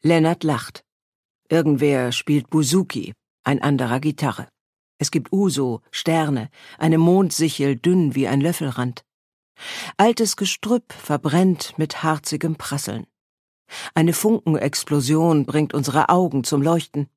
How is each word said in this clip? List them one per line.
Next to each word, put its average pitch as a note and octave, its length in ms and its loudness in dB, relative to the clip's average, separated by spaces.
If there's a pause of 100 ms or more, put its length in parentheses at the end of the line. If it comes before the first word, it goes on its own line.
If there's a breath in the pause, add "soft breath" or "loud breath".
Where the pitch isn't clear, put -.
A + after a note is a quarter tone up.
Lennart E3 420 2
lacht. - 400 -4 (640)
Irgendwer C#3 640 2
spielt D3 380 -2
Buzuki, C#3+ 640 0 (280)
ein C3+ 180 0
anderer C3 380 0
Gitarre. C#3+ 500 -4 (500)
Es D3 120 -4
gibt C3+ 220 -4
Uso, C#3 480 0 (100)
Sterne, D#3 600 -2 (280 loud breath)
eine D#3+ 200 2
Mondsichel, D#3+ 760 2
dünn D#3+ 400 2
wie C3+ 140 0
ein C#3 120 2
Löffelrand. C3+ 640 -4 (920 loud breath)
Altes A3+ 400 2
Gestrüpp A3 560 -2
verbrennt D#3+ 880 0
mit D#3 260 -4
harzigem D#3 500 -2
Prasseln. - 520 -8 (840 loud breath)
Eine E3 200 2
Funkenexplosion D3+ 1300 0
bringt D3+ 280 -2
unsere C#3+ 360 0
Augen D3 340 2
zum C#3 180 0
Leuchten. D3+ 540 -2